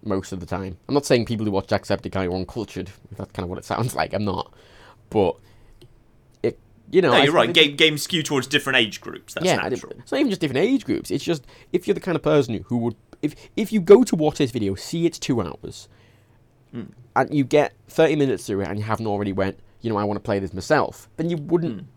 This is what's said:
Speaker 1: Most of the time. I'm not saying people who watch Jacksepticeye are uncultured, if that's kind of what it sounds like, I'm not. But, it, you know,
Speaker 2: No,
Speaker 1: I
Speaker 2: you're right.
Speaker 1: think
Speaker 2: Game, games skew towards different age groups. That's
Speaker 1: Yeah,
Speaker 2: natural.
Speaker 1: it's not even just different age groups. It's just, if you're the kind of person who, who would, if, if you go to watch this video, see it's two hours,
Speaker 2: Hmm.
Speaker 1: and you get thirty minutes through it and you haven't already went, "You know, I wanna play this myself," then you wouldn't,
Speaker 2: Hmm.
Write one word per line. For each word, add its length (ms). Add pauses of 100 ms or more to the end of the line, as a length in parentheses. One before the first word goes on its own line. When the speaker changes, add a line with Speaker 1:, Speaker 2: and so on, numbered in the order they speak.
Speaker 1:
Most 280
of 80
the 60
time. 320 (100)
I'm 60
not 120
saying 200
people 200
who 60
watch 160
Jacksepticeye 640
are 40
uncultured, 540 (220)
if 60
that's 140
kind 120
of 60
what 100
it 60
sounds 300
like, 180
I'm 120
not. 280 (560)
But, 260 (1080)
it, 140 (340)
you 100
know, 100
Speaker 2:
No, 60
Speaker 1:
I 60
Speaker 2:
you're 100
right. 200
Speaker 1:
think 20
Speaker 2:
Game, 200
games 280
skew 200
towards 240
different 300
age 240
groups. 320
That's 120
Speaker 1:
Yeah, 120
Speaker 2:
natural. 420
Speaker 1:
it's 120
not 80
even 100
just 120
different 240
age 200
groups. 260
It's 120
just, 220 (280)
if 140
you're 80
the 60
kind 140
of 60
person 340
who, 80
who 140
would, 180 (260)
if, 140 (200)
if 180
you 80
go 220
to 120
watch 220
this 140
video, 240
see 300
it's 140
two 220
hours, 460 (840)
Speaker 2:
Hmm. 120 (320)
Speaker 1:
and 180
you 100
get 300 (140)
thirty 280
minutes 300
through 160
it 60
and 100
you 80
haven't 220
already 260
went, 260 (220)
"You 80
know, 80
I 60
wanna 160
play 180
this 160
myself," 640
then 120
you 80
wouldn't, 440
Speaker 2:
Hmm. 40 (120)